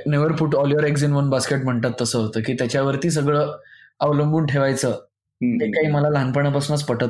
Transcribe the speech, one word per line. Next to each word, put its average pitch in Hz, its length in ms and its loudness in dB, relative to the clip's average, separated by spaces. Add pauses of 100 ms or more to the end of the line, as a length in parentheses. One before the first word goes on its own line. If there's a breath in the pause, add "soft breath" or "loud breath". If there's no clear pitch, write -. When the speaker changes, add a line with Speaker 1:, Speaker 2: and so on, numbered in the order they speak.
Speaker 1:
never 147 200 2
put 160 220 0
all 143 160 2
your 147 180 2
eggs 147 200 2
in 147 60 2
one 139 180 2
basket 131 360 0
म्हणतात, 123 260 0 (100)
तसं 120 180 0
होतं 110 220 -2
की 110 120 -2
त्याच्यावरती 135 580 0
सगळं 147 460 0 (440 loud breath)
अवलंबून 147 460 2
ठेवायचं, 135 420 0
Speaker 2:
हम्म. - 760 -4
Speaker 1:
हे 107 80 -2
काही 156 180 0
मला 147 220 2
लहानपणापासूनच 143 760 0
पटत 120 260 -2